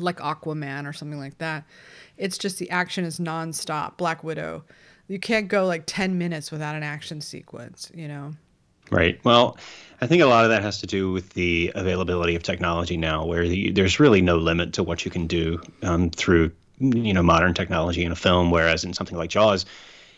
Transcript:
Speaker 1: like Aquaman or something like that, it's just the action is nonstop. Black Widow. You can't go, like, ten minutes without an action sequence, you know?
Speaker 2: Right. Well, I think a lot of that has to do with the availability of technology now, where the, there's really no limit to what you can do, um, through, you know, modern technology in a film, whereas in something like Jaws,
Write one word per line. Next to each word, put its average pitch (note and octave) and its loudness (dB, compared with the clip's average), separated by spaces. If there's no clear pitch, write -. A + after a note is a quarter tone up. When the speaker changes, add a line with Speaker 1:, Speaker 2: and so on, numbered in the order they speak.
Speaker 1:
like F3 -4
Aquaman C#3+ -8
or D3 -10
something D3 -12
like C#3 -14
that, D#3 -8
it's C#4+ -6
just G3 -6
the - -8
action F3+ -4
is E3 -6
nonstop. D#3+ -6
Black E3 -4
Widow. D#3+ -8
You F#3+ -8
can't G#3+ -2
go, F#3+ 2
like, E3 -2
ten F#3+ -2
minutes E3+ -4
without D3+ -6
an D3+ -6
action D3+ -10
sequence, - -16
you E3 -14
know? C#3+ -12
Speaker 2:
Right. E2 2
Well, A#2+ 4
I B2 0
think E3+ 4
a C#3+ 8
lot A#2 8
of A2+ 6
that G#2+ 2
has G#2 -4
to G2 -8
do F#2+ 0
with F#2 -4
the E2+ 0
availability F2+ 0
of E2 -8
technology E2+ -2
now, D#2+ -2
where E2+ 0
the, F#2+ 0
there's F#2+ 2
really A#2 8
no F2 4
limit E2+ 0
to F#2+ -2
what E2+ -4
you F#2 -6
can F2 -4
do, E2 -2
um, F2 0
through, E2 4
you A#2 2
know, F#2 4
modern E2+ 4
technology F2 -2
in E2 -2
a E2 -6
film, F2+ 4
whereas E2 2
in F2 -8
something - -8
like E2 -6
Jaws, G2+ 4